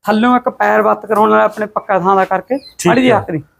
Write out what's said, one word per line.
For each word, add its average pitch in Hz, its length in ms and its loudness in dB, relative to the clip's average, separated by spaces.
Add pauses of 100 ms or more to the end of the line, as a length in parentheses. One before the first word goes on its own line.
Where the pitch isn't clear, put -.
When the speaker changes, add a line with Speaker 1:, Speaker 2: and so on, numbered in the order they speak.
Speaker 1:
ਥੱਲਿਓਂ 226 300 2
ਇੱਕ 247 120 -2
ਪੈਰ 214 340 0
ਵੱਤ 208 240 -2
ਕਰਾਉਣ 214 240 2
ਵਾਲਾ 214 140 4
ਆਪਣੇ 214 220 -4
ਪੱਕਾ 208 320 -4
ਥਾਂ 196 180 0
ਦਾ 190 80 2
ਕਰਕੇ, 190 340 -4
Speaker 2:
ਠੀਕ - 280 -8
Speaker 1:
ਮਾੜੀ 254 140 4
ਜਿਹੀ 254 100 2
Speaker 2:
ਆ। 208 80 2
Speaker 1:
ਹੱਥ - 120 -6
ਦੀ। 151 120 -6 (180)